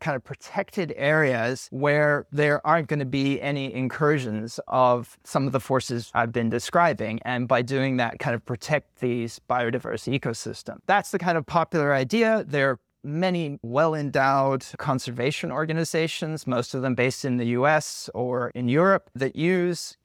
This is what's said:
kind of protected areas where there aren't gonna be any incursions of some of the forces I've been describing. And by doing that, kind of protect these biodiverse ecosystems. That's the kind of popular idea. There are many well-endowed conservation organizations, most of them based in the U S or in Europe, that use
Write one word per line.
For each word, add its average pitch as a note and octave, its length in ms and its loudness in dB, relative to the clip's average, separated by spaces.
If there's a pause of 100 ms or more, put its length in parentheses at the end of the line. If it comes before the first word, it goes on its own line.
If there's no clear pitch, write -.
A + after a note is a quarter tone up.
kind D3 160 -2
of A#2+ 80 -12
protected F#3 720 -6
areas C3 760 2
where D3 600 2
there D3 340 2
aren't D#3 220 4
gonna D3 160 0
be C3+ 360 0
any C#3 320 -4
incursions B2+ 920 0
of B2 560 2
some C#3 240 0
of C3 60 0
the C3+ 80 0
forces A#2+ 520 -2
I've A#2 200 0
been A#2 160 0
describing. A#2 760 2
And B2 240 -2
by B2 140 4
doing C3 340 0
that, A#2+ 240 -2
kind B2+ 160 -2
of G#2 100 -8
protect - 540 -4
these A#2+ 400 -2 (100)
biodiverse A#2+ 680 -2
ecosystems. - 680 -8
That's F#3+ 260 2
the G3 80 -2
kind E3+ 180 0
of D#3 80 -2
popular D#3 480 2
idea. G#3+ 520 2
There C#3 260 2
are A#2+ 80 -4 (220)
many D#3+ 600 -2
well-endowed C3+ 1040 2 (120)
conservation C3 760 -2
organizations, D#3+ 920 -2
most B2 280 -2
of C3 80 -4
them C3 140 0
based B2+ 280 0
in B2+ 140 0
the A#2+ 80 0
U A#2+ 200 2
S D3+ 480 0
or B2 400 -2
in B2 140 -4
Europe, F3 480 4
that C3 220 -2
use F3 680 0